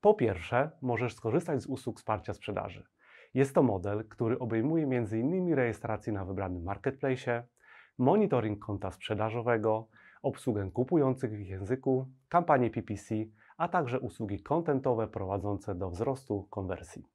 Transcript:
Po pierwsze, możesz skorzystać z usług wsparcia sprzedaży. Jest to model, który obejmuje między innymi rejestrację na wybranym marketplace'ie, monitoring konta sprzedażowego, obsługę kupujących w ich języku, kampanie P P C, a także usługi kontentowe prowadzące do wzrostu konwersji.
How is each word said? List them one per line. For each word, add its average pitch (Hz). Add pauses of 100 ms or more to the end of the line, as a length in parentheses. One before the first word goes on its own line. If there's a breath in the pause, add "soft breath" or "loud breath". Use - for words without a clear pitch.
Po 208
pierwsze, 120 (120)
możesz 120
skorzystać 131
z -
usług 123
wsparcia 107
sprzedaży. 98 (480 loud breath)
Jest 135
to 165
model, 104
który 117
obejmuje 127
między 117
innymi 170
rejestrację 110
na 95
wybranym 92
marketplace'ie, 123 (560 loud breath)
monitoring 127
konta 98
sprzedażowego, 110 (340 loud breath)
obsługę 104
kupujących 131
w 104
ich 95
języku, 127 (220)
kampanie 151
P 113
P 107
C, 107 (420 soft breath)
a 170
także 131
usługi 101
kontentowe 135
prowadzące 98
do 90
wzrostu 107
konwersji. 90